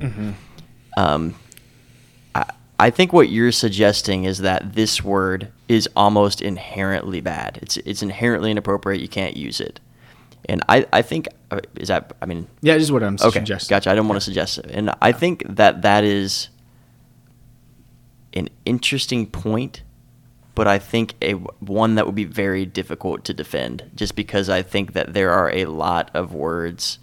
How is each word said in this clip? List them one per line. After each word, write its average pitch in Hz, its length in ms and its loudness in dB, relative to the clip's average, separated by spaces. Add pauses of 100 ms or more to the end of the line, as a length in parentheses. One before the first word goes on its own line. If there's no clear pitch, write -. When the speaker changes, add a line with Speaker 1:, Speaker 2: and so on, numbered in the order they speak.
Speaker 1:
Mm-hmm. 107 300 -6 (680)
Speaker 2:
Um, 80 380 0 (1000)
I, - 120 -2 (340)
I 117 100 8
think 185 220 2
what 165 160 8
you're 113 240 2
suggesting 101 720 2
is 95 140 -2
that 95 360 -2
this 107 300 0
word 95 480 -2 (160)
is 113 260 4
almost 104 460 4
inherently 95 800 -6
bad. - 420 -6
It's, - 160 -6
it's - 240 -8
inherently 104 480 0
inappropriate. 101 520 -2
You 80 60 -8
can't 95 280 -6
use 67 240 -8
it. - 180 -10 (720)
And 87 200 0
I, 123 240 6
I 113 100 4
think, 156 240 -4 (240)
uh, 101 100 -6 (160)
is - 120 -10
that, 90 340 -4
I - 40 -10
mean 85 200 -8 (160)
Speaker 1:
Yeah, 156 120 4
this 156 100 2
is 147 80 0
what 120 100 2
I'm 98 180 0
Speaker 2:
Okay, 113 200 4
Speaker 1:
suggesting. 101 340 -2
Speaker 2:
gotcha. 101 160 2
I 98 40 6
don't 107 140 4
wanna 101 120 0
Speaker 1:
Yeah. - 40 -4
Speaker 2:
suggest 95 340 -2
it. - 140 -14
And 104 180 -2 (120)
I 101 60 6
Speaker 1:
Yeah. 123 40 6
Speaker 2:
think 165 320 -2 (120)
that 98 260 6
that 104 220 6
is 101 440 0 (1900)
an 92 140 -4 (160)
interesting 123 600 -2
point, 110 560 -4 (720)
but 107 120 2
I 101 120 6
think 113 440 -2
a, 85 100 0
one 101 600 0
that 107 120 2
would 98 80 -2
be 104 100 -2
very 95 420 -2
difficult 90 580 -6
to - 100 -4
defend, 64 600 -6
just 101 200 -4
because 101 340 -2
I 95 140 2
think 98 300 -4
that 85 220 -2
there 95 160 2
are 90 220 4
a 92 140 0
lot 78 480 -2
of 87 200 -4
words 82 680 -4